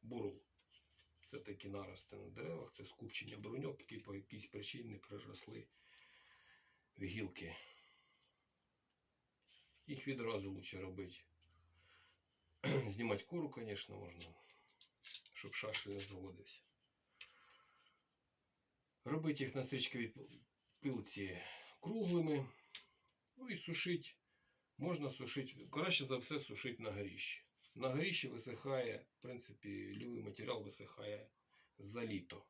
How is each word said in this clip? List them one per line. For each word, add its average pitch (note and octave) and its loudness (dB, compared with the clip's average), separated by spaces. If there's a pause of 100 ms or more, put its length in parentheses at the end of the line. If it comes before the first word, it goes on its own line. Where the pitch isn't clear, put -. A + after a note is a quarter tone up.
Бурл. A2 -2 (880)
Це - -6
такі G2+ -8
нарости F#2+ -4
на G2 -8
деревах, - -4
це - -10
скупчення - -4
бруньок, C3 -2
які - -10
по G2+ -6
якійсь G#2 -6
причині A2+ -4
не G2+ -6
приросли - -8 (1300)
в F#2+ -2
гілки. F#2 -2 (2250)
Їх C#3 -2
відразу A2+ 2
лучше F#2+ -4
робити. F#2 -4 (1500)
<clears throat> C3 6
Знімати G#2 4
кору, D#3+ 0
конечно, G#2 -4
можна, F2 -8 (1000)
щоб G2+ -8
шашель G#2+ 0
не G2+ -2
заводився. G2 -8 (2500)
Робити D3+ 4
їх C3 0
на C3 4
стрічковій A#2+ 2
пил-, - -10 (400)
пилці G2+ 0 (380)
круглими. E3+ 6 (920)
Ну B3+ -8
і F#3+ 2
сушить. - 2 (600)
Можна D3 4
сушити, - -2
краще D#3 6
за C3 4
все C#3+ 0
сушити A2+ -4
на G#2+ 2
горіщі. G2 -2 (320)
На B2+ 4
горіщі D#3 4
висихає, A#2+ 0
в - -20
принципі, G2+ -6
любий A#2 -2
матеріал G#2+ -2
висихає G#2 -6 (500)
за G#2+ -2
літо. G2+ -2